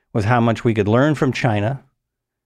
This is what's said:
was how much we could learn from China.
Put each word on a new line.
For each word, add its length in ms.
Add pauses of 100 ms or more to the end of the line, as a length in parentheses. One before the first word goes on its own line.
(140)
was 120
how 160
much 220
we 100
could 140
learn 280
from 160
China. 520 (640)